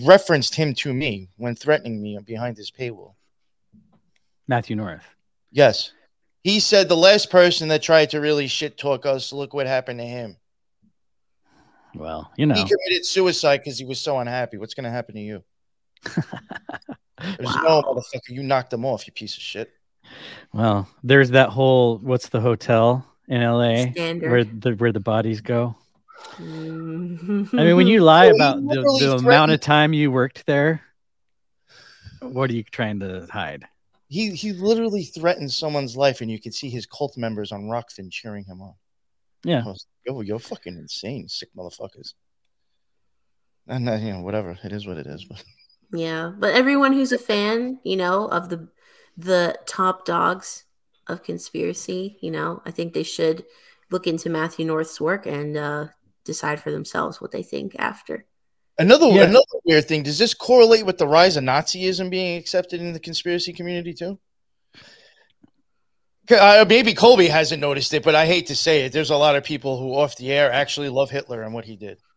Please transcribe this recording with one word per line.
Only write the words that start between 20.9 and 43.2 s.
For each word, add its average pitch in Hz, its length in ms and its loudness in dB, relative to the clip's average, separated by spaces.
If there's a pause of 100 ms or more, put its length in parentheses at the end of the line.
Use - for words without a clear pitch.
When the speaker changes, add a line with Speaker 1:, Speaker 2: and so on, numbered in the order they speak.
Speaker 2:
there's 131 280 4
that 131 180 6
whole, 127 500 2
what's 123 300 -4
the 117 140 -2
hotel 117 640 2 (220)
in 123 140 -2
L 120 200 2
A 120 300 0
Speaker 3:
Standard. 165 380 -4
Speaker 2:
where 120 140 4
the, 110 320 -4
where 117 160 0
the 107 80 -4
bodies 110 400 -2
go? 120 360 -4 (600)
Speaker 3:
Mm-hmm. 165 1200 -6
Speaker 2:
I 156 60 6
mean, 170 120 8
when 180 100 6
you 214 140 6
lie 165 260 10
Speaker 1:
Well, - 60 10
he - 60 8
Speaker 2:
about 139 180 4
the, 139 60 -6
Speaker 1:
literally - 380 0
Speaker 2:
the 135 180 2
amount 151 340 6
of 151 80 2
Speaker 1:
threatened - 20 -16
Speaker 2:
time 151 300 4
you 147 180 2
worked 127 360 -2
there, 151 360 0 (1400)
what 131 280 -4
are 120 40 -4
you 110 100 -6
trying 107 360 -6
to 92 300 -10
hide? 78 360 -10 (420)
Speaker 1:
He, 202 260 -6
he 208 180 -8
literally 208 520 -2
threatened 160 480 -4
someone's 143 440 -6
life, 135 260 2
and 113 80 -8
you 110 100 -10
could 113 140 -16
see 143 160 -12
his 117 160 -12
cult - 300 -10
members 110 360 -8
on 101 140 -12
Rockfin 110 440 -12
cheering 104 340 -14
him 92 160 -20
on. 95 140 -20 (720)
Speaker 2:
Yeah. 151 200 -2
Speaker 1:
I 104 40 -10
was - 180 -16 (200)
like, 127 80 -8
"Yo, 127 80 -10
you're 104 180 -8
fucking 90 360 -16
insane, 92 520 -14
sick - 280 -14
motherfuckers." 90 580 -18 (1500)